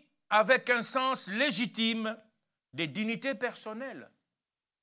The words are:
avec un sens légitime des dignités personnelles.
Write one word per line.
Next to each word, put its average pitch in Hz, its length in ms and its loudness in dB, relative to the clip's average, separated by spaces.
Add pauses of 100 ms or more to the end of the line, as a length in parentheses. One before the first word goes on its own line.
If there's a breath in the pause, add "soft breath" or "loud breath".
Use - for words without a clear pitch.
(280)
avec 214 400 6
un 240 140 4
sens 262 460 0
légitime 226 880 0 (560)
des 160 140 -4
dignités 214 480 -4
personnelles. 226 760 -8 (720)